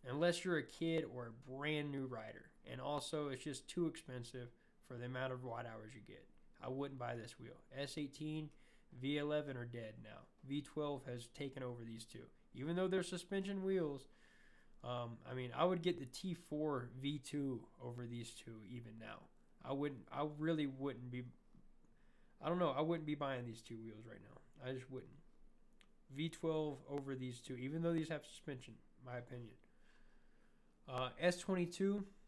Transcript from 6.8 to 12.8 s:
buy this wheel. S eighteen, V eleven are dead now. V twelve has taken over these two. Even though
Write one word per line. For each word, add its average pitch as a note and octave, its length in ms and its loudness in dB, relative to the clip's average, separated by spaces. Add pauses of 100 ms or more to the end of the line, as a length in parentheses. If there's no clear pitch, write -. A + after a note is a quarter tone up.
buy A#2+ 160 0
this A#2 240 -8
wheel. A#2+ 220 -12 (100)
S C3+ 240 -2
eighteen, D#3 540 -2 (500)
V C#3 180 2
eleven D3 380 2
are A#2+ 100 -2
dead A2+ 280 -6 (100)
now. A2 180 -14 (260)
V C#3+ 160 2
twelve D3 420 0
has B2 220 -4
taken C#3 340 -4
over A#2+ 220 -2
these A2+ 220 -6
two. - 200 -12 (300)
Even D3 200 2
though F#3 120 6